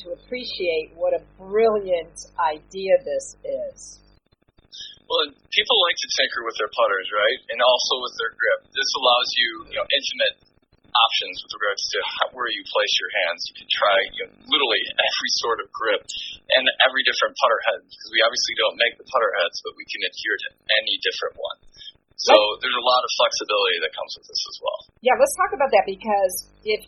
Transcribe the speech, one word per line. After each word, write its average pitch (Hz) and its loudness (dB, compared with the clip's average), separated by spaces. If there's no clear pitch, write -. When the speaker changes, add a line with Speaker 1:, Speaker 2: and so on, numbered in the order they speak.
Speaker 1:
to 175 -10
appreciate 180 -4
what 175 0
a - -4
brilliant 190 0
idea 180 2
this 139 -6
is. - -10
Speaker 2:
Well, - 2
and 285 -12
people 214 2
like 175 2
to - -6
tinker 127 -2
with 110 -4
their 107 -2
putters, 98 0
right? 107 0
And 120 -6
also 123 4
with 120 -10
their 113 -6
grip. - 0
This 135 -2
allows 123 4
you, 120 0
you - -4
know, - -6
intimate 127 -2
options 104 2
with - -12
regards 101 -2
to - -2
how, - -2
where 120 -6
you 101 -6
place 104 0
your 92 -4
hands. 85 -4
You - -20
can - -10
try, 101 4
you 95 -6
know, - -18
literally 139 2
every - 0
sort 117 0
of 98 -8
grip 107 -2
and 131 2
every 131 2
different 120 0
putter 117 4
head, 92 0
because - -18
we - 0
obviously 117 0
don't 107 2
make 117 2
the - -20
putter 113 2
heads, 85 0
but - -8
we - -14
can - -6
adhere 104 -4
to - -6
any 110 -4
different - -4
one. - -8
So - 6
Speaker 1:
Let's - 4
Speaker 2:
there's 123 0
a 120 0
lot 127 4
of 117 -4
flexibility 104 2
that - -4
comes - -8
with - -20
this - -6
as - -12
well. - -4
Speaker 1:
Yeah, 247 4
let's 269 4
talk 403 0
about 269 2
that, - 6
because 196 0
if 214 -2